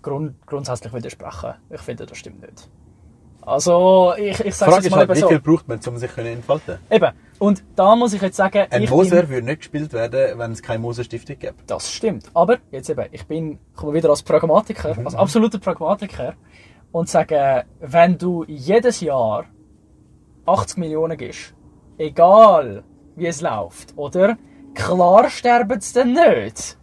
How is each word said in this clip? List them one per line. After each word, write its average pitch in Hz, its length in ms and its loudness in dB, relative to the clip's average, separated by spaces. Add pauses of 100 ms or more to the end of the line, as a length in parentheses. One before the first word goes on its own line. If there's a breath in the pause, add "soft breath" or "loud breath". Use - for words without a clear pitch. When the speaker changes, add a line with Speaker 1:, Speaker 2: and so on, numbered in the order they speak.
Speaker 1:
grund-, 143 460 -10
grundsätzlich 127 480 -10
widersprechen. 123 600 -14 (120)
Ich - 140 -18
finde, 113 240 -14
das - 100 -20
stimmt - 240 -20
nicht. - 300 -20 (760)
Also, 180 720 4
ich, 208 240 -6
ich 202 140 -4
sag's 190 180 4
Speaker 2:
Frage 185 40 8
Speaker 1:
jetzt 190 100 0
Speaker 2:
ist 175 60 0
Speaker 1:
mal 190 80 2
Speaker 2:
halt, - 100 4
Speaker 1:
eben 180 60 2
Speaker 2:
wie 151 40 0
Speaker 1:
so. 185 80 4
Speaker 2:
viel 160 120 4
braucht 156 280 0
man, 117 180 -8
um 120 120 -12
sich 123 160 -10
können 117 180 -10
entfalten? 135 460 -6 (120)
Speaker 1:
Eben. 175 200 4 (280 soft breath)
Und 202 240 0 (140)
da 202 180 6
muss 233 200 0
ich 190 80 -4
jetzt 185 140 -4
sagen, 196 340 0
Speaker 2:
Ein - 140 0
Speaker 1:
ich 220 60 -2
Speaker 2:
Moser 175 320 4
Speaker 1:
bin 160 80 -4
Speaker 2:
würde 123 180 -6
nicht 156 100 -6
gespielt 151 340 -10
werden, 117 460 -4
wenn 117 140 -8
es 110 100 -14
keine - 160 -8
Moser-Stiftung 117 600 -10
gäbe. - 180 -14 (100)
Speaker 1:
Das - 260 -10
stimmt. 180 400 -6
Aber 175 240 2 (140)
jetzt 131 180 -14
eben, 135 240 -4
ich - 140 -16
bin, 156 320 -8 (180)
komme 151 160 -8
wieder 156 160 0
als 143 140 2
Pragmatiker, 160 760 0
Speaker 2:
Mhm. 117 80 -8
Speaker 1:
als 170 80 -10
absoluter 220 440 0
Pragmatiker 170 760 -6 (560 soft breath)
und 170 200 -6
sage, 143 540 0 (160)
wenn 170 360 2
du 175 300 -6
jedes 190 560 -2
Jahr 131 420 -2 (1000)
achtzig 190 320 -2
Millionen 160 400 -6
gibst, - 340 -16 (460)
egal 165 840 6 (340)
wie 165 100 -6
es 170 160 -8
läuft, 107 540 -8
oder? 185 420 0 (360 loud breath)
Klar 180 540 4
sterben 240 540 0
sie - 120 -14
dann 247 200 0
nicht. 180 680 0